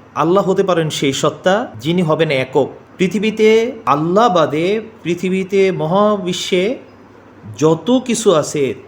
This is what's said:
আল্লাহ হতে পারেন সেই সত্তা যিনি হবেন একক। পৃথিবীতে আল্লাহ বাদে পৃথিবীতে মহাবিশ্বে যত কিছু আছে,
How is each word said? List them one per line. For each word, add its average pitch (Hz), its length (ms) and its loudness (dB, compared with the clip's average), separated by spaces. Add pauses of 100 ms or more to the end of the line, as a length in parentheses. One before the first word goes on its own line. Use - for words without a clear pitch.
(140)
আল্লাহ 180 360 2
হতে 190 120 2
পারেন 165 280 0
সেই 143 220 -2
সত্তা 185 540 0 (140)
যিনি 170 220 0
হবেন 156 280 0
একক। 131 380 0 (280)
পৃথিবীতে 214 760 2 (140)
আল্লাহ 170 480 2
বাদে 156 320 0 (360)
পৃথিবীতে 190 680 0
মহাবিশ্বে 185 1080 0 (800)
যত 160 460 2
কিছু 208 300 2
আছে, 143 400 0 (120)